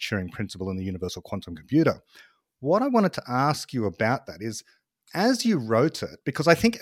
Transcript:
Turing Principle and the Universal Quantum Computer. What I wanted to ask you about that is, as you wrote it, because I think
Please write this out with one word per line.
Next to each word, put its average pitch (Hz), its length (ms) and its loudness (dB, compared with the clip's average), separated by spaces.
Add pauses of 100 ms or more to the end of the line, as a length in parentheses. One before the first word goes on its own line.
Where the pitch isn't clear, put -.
Turing 92 220 -4
Principle 95 380 -8
and 92 100 -6
the 92 60 -6
Universal 90 380 -8
Quantum 90 320 -10
Computer. 127 440 0 (640)
What 165 200 2
I 277 60 0
wanted 226 260 4
to - 140 -8
ask 135 460 0
you 113 120 0
about 110 420 0
that 92 140 -12
is, 110 220 -8 (500)
as 233 320 2
you 220 120 4
wrote 117 440 2
it, - 240 -10
because 143 220 0
I 165 80 10
think 233 260 2